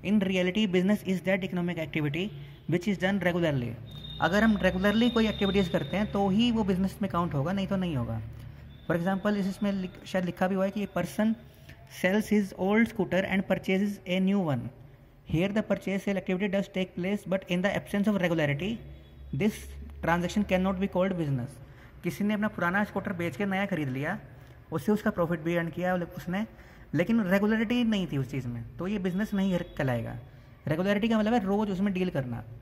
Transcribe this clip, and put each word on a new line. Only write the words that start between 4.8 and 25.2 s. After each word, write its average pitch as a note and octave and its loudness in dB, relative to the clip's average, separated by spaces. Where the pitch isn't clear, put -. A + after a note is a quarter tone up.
कोई A3+ 4
activities G3 2
करते E3+ 0
हैं G#3 0
तो G3+ 2
ही A3+ 4
वो A3+ 2
business F#3+ 0
में G3 -2
count F3 0
होगा, D3 0
नहीं G3 0
तो G3 0
नहीं F3+ 0
होगा। A#2 -2
For E3+ 2
example, F#3+ 0
इस, F#3+ 0
इसमें G3+ -2
लिख-, F#3 -6
शायद F#3 -2
लिखा F3 0
भी G3 0
हुआ F#3+ 2
है G3 -2
कि G3+ -4
a - -10
person G#3 0
sells G3+ 4
his G3+ 2
old G#3 4
scooter F#3+ 0
and F#3+ 0
purchases F#3+ 2
a F#3 2
new G3 4
one। B2+ 2
Here G3 2
the G#3+ 0
purchase F#3+ -2
sale G3+ 0
activity F#3 -2
does G3 0
take F#3 -4
place, F#3+ -2
but G3 0
in F3+ 0
the G3+ 0
absence G3+ 0
of G3+ 2
regularity, E3 0
this G3 2
transaction F3 0
cannot F#3 2
be F#3+ -2
called F#3+ 2
business। C#3+ -2
किसी F3 -4
ने G#3 0
अपना G#3+ 0
पुराना G3 0
scooter G3+ -4
बेच E3+ -4
के G3+ 0
नया G3 0
खरीद D#3+ -2
लिया, D3 -4
उससे D#3+ 0
उसका G#3 2
profit E3+ 0